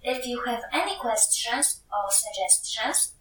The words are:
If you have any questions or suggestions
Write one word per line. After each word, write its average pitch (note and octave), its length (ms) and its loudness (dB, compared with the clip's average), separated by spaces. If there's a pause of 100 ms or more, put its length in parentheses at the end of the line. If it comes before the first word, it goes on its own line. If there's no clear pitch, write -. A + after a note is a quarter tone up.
If B3+ 240 -2
you A#3+ 140 -4
have A#3+ 200 -2 (100)
any F#4 280 -2
questions A#3 920 0
or G3+ 220 0
suggestions G#3 1080 0